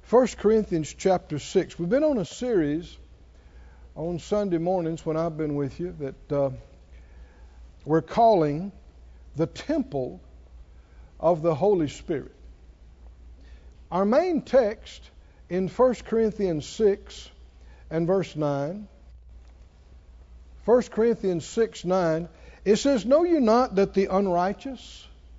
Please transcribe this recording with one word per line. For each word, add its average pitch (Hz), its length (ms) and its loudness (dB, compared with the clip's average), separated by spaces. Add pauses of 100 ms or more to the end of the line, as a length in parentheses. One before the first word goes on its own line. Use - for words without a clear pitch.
First - 380 2
Corinthians 202 580 0
chapter 180 420 -2
six. 156 400 -2
We've 170 120 -4
been 269 120 2
on 302 140 2
a 190 80 -2
series 170 720 -2 (960)
on 165 260 -6
Sunday 202 360 0
mornings 165 480 -2
when 156 140 -2
I've 165 180 -2
been 151 180 -2
with 143 240 -4
you 175 200 -8
that, 139 340 -10
uh, 139 180 0 (1300)
we're 156 160 2
calling 185 720 2 (640)
the 156 100 0
temple 180 760 -6 (960)
of 160 240 2
the 165 120 2
Holy 170 340 2
Spirit. - 460 -8 (1600)
Our 185 160 0
main 302 340 2
text - 600 0 (480)
in 185 180 -2
First 247 380 2
Corinthians 196 580 0
six - 640 -2 (600)
and 165 160 0
verse 185 280 0
nine, 151 540 -4 (1800)
First 233 280 2
Corinthians 202 540 0
six - 380 -4
nine, 175 440 0 (360)
it 202 120 4
says, 247 300 0
"Know 294 180 4
you 339 160 2
not 233 360 2
that 196 180 2
the 196 120 2
unrighteous 196 1000 -2 (320)